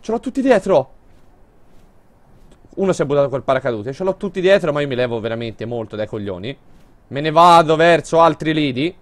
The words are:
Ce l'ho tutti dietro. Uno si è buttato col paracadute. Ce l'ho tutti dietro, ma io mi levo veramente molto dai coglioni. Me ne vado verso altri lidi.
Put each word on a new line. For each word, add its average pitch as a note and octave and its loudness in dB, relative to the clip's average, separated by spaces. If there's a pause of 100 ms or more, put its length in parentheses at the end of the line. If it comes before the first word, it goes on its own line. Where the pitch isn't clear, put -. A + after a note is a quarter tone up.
Ce - -8
l'ho A3+ -2
tutti C4 -8
dietro. F#3+ 2 (1800)
Uno F#3+ 0
si - -2
è D#3 0
buttato C#3+ 0
col B2+ -6
paracadute. B2+ -4
Ce C#3 -8
l'ho F#3+ -2
tutti G3 -8
dietro, F3+ 2
ma D3 -2
io C#3+ -4
mi C3+ -6
levo A#2+ -2
veramente A2+ -8
molto A#2 -10
dai G#2+ -4
coglioni. G2+ -10 (520)
Me C3+ -8
ne D#3 -2
vado E3+ 6
verso E3 2
altri D#3+ 2
lidi. D3 -4